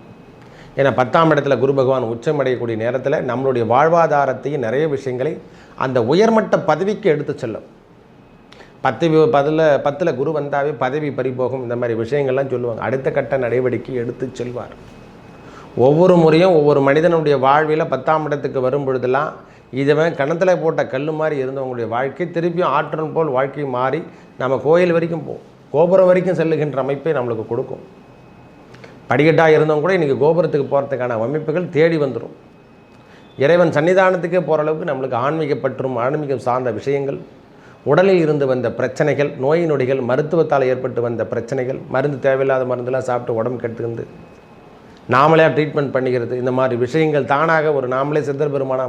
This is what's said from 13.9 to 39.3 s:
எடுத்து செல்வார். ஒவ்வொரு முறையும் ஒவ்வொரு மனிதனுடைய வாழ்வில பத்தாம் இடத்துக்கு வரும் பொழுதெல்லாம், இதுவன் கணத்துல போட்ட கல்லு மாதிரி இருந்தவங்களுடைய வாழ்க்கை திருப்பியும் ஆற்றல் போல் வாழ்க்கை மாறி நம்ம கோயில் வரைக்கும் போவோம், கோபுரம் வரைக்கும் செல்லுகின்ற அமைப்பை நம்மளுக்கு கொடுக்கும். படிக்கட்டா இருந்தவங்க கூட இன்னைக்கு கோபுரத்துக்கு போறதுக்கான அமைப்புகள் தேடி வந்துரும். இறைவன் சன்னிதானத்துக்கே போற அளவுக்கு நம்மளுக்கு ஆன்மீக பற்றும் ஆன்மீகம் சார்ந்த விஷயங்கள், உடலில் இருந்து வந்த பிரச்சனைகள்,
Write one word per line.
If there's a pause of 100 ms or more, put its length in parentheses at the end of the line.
எடுத்து
செல்வார். (1000)
ஒவ்வொரு
முறையும்
ஒவ்வொரு
மனிதனுடைய
வாழ்வில
பத்தாம்
இடத்துக்கு
வரும்
பொழுதெல்லாம், (400)
இதுவன்
கணத்துல (100)
போட்ட
கல்லு
மாதிரி
இருந்தவங்களுடைய
வாழ்க்கை
திருப்பியும்
ஆற்றல்
போல்
வாழ்க்கை
மாறி (380)
நம்ம
கோயில்
வரைக்கும்
போவோம், (260)
கோபுரம்
வரைக்கும்
செல்லுகின்ற
அமைப்பை
நம்மளுக்கு
கொடுக்கும். (1300)
படிக்கட்டா
இருந்தவங்க
கூட
இன்னைக்கு
கோபுரத்துக்கு
போறதுக்கான
அமைப்புகள்
தேடி
வந்துரும். (1000)
இறைவன்
சன்னிதானத்துக்கே
போற
அளவுக்கு
நம்மளுக்கு
ஆன்மீக
பற்றும்
ஆன்மீகம்
சார்ந்த
விஷயங்கள், (640)
உடலில்
இருந்து
வந்த
பிரச்சனைகள்,